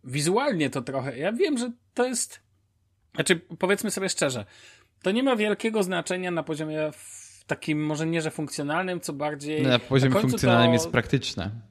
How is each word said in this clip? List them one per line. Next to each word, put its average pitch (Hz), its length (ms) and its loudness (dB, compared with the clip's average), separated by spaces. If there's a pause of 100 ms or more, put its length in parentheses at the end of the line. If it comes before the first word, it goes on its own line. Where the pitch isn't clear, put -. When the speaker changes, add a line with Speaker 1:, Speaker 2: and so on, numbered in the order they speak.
Speaker 1:
wizualnie 160 640 0
to 135 120 -4
trochę, 131 360 -6
ja 170 140 -2
wiem, 302 260 0
że 240 140 -4 (220)
to 247 120 2
jest, - 340 -6 (720)
znaczy, 165 260 2 (180)
powiedzmy 196 320 0
sobie 190 180 -2
szczerze, 127 360 -2 (580)
to 185 80 0
nie 233 120 2
ma 262 140 4
wielkiego 214 460 0
znaczenia 180 480 -2
na 170 120 -2
poziomie 156 500 -4
w - 540 -20
takim, 151 400 -2
może 156 200 -2
nie, 165 160 0
że 156 80 -2
funkcjonalnym, 160 720 -4
co - 120 -8
bardziej 147 500 -4
Speaker 2:
No, 135 60 4
na 123 100 4
poziomie 131 360 4
Speaker 1:
na 120 60 6
końcu - 80 2
Speaker 2:
funkcjonalnym 120 400 6
Speaker 1:
to 120 40 6
Speaker 2:
jest - 180 2
praktyczne. 113 600 0 (200)